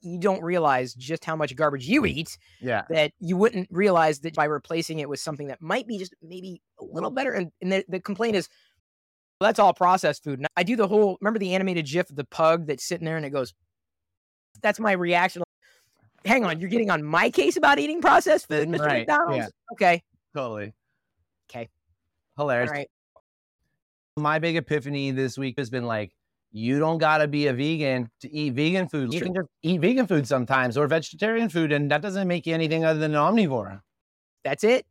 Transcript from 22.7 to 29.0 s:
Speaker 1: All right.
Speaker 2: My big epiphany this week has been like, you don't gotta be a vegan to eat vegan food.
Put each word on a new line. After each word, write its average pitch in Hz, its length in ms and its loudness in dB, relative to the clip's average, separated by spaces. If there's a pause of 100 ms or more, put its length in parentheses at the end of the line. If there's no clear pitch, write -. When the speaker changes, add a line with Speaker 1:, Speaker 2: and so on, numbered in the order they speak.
Speaker 1:
All 147 60 -4
right. 143 140 -8 (1300)
Speaker 2:
My 151 240 0
big 165 160 0
epiphany 143 560 -4
this 131 260 -2
week 135 200 -6
has 127 120 -6
been 123 160 -6
like, 107 260 -4 (420)
you 120 240 0
don't 160 200 0
gotta 156 280 4
be 147 200 0
a 135 80 2
vegan 135 560 -2 (100)
to 123 100 -16
eat 151 220 -4
vegan 165 340 0
food. 139 260 -4